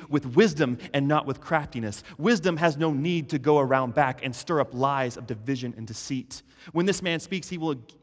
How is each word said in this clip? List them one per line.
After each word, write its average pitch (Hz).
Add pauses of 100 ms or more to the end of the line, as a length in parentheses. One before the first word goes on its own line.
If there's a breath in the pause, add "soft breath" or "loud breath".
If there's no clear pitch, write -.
with 139
wisdom 143 (160 loud breath)
and 139
not 151
with 135
craftiness. 120 (140 loud breath)
Wisdom 175
has 156
no 160
need 151
to 156
go 147
around 131
back 131
and 127
stir 156
up 131
lies 131
of 120
division 120
and 110
deceit. - (300 loud breath)
When 170
this 196
man 165
speaks, -
he 180
will, 156 (280)